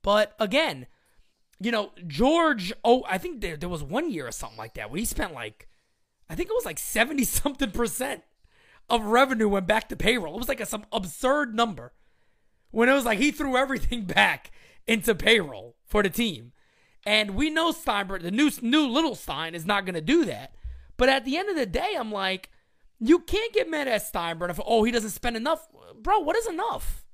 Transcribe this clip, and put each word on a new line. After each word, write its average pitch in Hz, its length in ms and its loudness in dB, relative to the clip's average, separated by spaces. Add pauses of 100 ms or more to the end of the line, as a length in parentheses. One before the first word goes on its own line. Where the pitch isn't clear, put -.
But 208 380 2
again, 214 480 0 (680)
you 190 140 -2
know, 208 220 -2 (120)
George, 233 680 2 (100)
oh, 247 240 6
I 190 100 -2
think 320 220 -6
there, 170 160 -6
there 175 140 -6
was 160 120 -6
one 240 300 -2
year 143 160 -6
or 117 60 -10
something 110 240 -10
like 110 160 -12
that 110 180 -10
where 160 80 -4
he 233 60 -2
spent, 190 280 -4
like, 113 360 -12 (600)
I 156 60 -8
think 349 140 -4
it 440 60 -2
was, 494 100 -2
like, 160 140 -8
seventy-something 269 920 0
percent 247 520 -4 (680)
of 226 160 2
revenue 233 440 4
went 190 180 0
back 214 220 0
to 160 60 -6
payroll. 190 400 0
It 226 40 -8
was, 247 80 -6
like, 262 140 -4
a, 202 40 -6
some 208 260 -8
absurd 240 640 0
number 190 380 -2 (760)
when 233 180 4
it 269 40 8
was 269 120 2
like 214 140 0
he 294 120 4
threw 277 240 -2
everything 247 500 0
<laughs> - 0 -
back 180 460 2 (360)
into 220 280 2
payroll 143 600 0 (100)
for 208 180 2
the 190 60 2
team. 156 420 -4 (540)
And 208 300 2
we 302 140 2
know 320 220 2
Steinbrenner, 196 520 -4
the 175 80 -4
new, 269 180 4 (120)
new 277 260 2
little 262 280 0
Stein, 160 400 -8
is 160 100 -10
not 202 200 0
gonna 170 160 -4
do 269 240 4
that. 131 280 -10 (440)
But 254 120 6
at 269 160 2
the 269 120 -2
end 403 120 -2
of 370 60 -2
the 269 100 0
day, 330 320 -4
I'm 220 140 -6
like, 190 380 -4 (500)
you 294 200 6
can't 453 340 -2
get 339 160 0
mad 294 180 -2
at 214 140 0 (100)
Steinbrenner 170 440 -4
for, - 100 -6
"Oh, 220 200 6
he 247 60 2
doesn't 220 180 0
spend 233 260 -4
enough." 294 320 -2 (340)
Bro, 359 180 4
what 311 180 0
is 466 100 -2
enough? - 560 -4 (100)